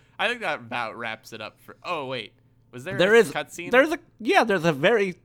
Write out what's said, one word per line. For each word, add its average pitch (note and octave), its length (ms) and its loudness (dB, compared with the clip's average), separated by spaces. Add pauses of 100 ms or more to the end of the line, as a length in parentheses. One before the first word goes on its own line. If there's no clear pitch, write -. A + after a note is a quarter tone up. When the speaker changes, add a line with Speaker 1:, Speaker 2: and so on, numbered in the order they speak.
(180)
Speaker 1:
I G3 100 0
think A#3+ 120 -6
that D#3 200 -4
about A#2 360 -6
wraps A2 360 -10
it A2 80 -12
up G#2+ 200 -14
for, - 240 -20
oh, D#3+ 220 -6
wait. B2+ 260 -8 (400)
Was B2 120 -14
there F#3 140 -8
Speaker 2:
There F#3+ 160 4
Speaker 1:
a A#3 40 10
Speaker 2:
is, F3+ 120 4
Speaker 1:
cutscene? D#3+ 400 -8
Speaker 2:
there's C4+ 220 4
a, E4+ 60 -2 (200)
yeah, D#4+ 240 4
there's G3 220 0
a E3+ 80 4
very F#3 520 0